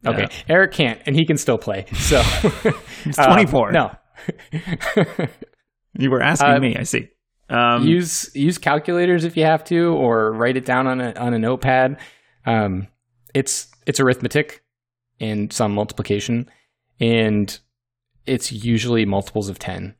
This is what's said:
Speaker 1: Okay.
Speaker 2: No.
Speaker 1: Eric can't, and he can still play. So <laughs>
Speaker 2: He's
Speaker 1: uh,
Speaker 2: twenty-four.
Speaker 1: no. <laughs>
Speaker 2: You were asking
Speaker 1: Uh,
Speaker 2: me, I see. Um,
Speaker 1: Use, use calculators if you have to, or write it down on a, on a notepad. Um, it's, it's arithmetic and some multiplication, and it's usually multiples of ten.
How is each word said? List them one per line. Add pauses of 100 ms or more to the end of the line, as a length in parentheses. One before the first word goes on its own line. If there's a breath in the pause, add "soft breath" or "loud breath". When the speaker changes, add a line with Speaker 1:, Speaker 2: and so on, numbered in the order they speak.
Speaker 1:
Okay.
Speaker 2:
No. (200 loud breath)
Speaker 1:
Eric
can't,
and
he
can
still
play. (100)
So
<laughs>
Speaker 2:
He's
Speaker 1:
uh,
Speaker 2:
twenty-four.
Speaker 1:
no.
<laughs> (720)
Speaker 2:
You
were
asking
Speaker 1:
Uh,
Speaker 2:
me,
I
see. (400)
Um,
Speaker 1:
Use,
use
calculators
if
you
have
to,
or
write
it
down
on
a,
on
a
notepad. (460 loud breath)
Um, (480)
it's, (180)
it's
arithmetic (560)
and
some
multiplication, (500)
and (680)
it's
usually
multiples
of
ten.